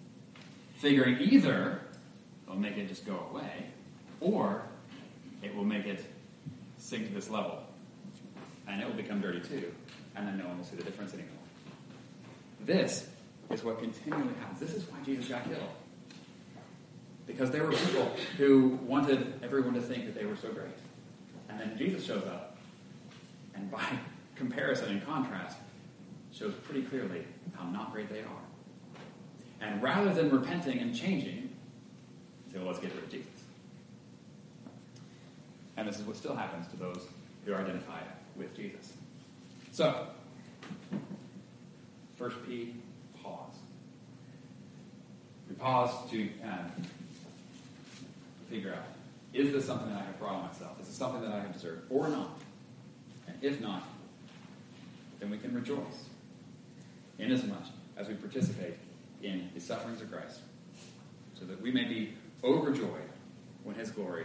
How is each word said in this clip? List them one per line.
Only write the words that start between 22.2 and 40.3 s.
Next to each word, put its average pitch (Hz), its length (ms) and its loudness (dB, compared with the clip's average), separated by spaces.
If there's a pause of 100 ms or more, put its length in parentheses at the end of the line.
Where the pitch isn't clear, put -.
up, - 320 -6 (1000)
and 98 160 -4
by 104 140 0 (260)
<laughs> - 260 -14
comparison 123 540 2
and 101 140 2
contrast, 101 520 0 (760)
shows 104 220 -2 (100)
pretty 135 180 0
clearly 101 420 -2 (320)
how 87 120 -4
not 104 240 -2
great 107 160 -2
they 107 120 -4
are. - 800 -10 (600)
And 104 220 0
rather 185 300 8
than 160 180 8
repenting 135 480 6
and 120 160 2
changing, 185 560 2 (960)
they - 60 -12
say, 95 60 -4
"Well, 92 100 0
let's 87 100 0
get - 160 -2
rid - 100 -6
of - 60 -8
Jesus." - 220 -6 (2500)
And 107 120 0
this 101 100 -2
is 104 60 -6
what 107 120 -4
still - 200 -2
happens 87 320 -4
to - 80 -10
those 90 300 -4 (380)
who 101 80 2
are 95 40 4
identified 95 480 -2 (320)
with - 180 -6
Jesus. - 380 -8 (800)
So, 143 340 6 (2000)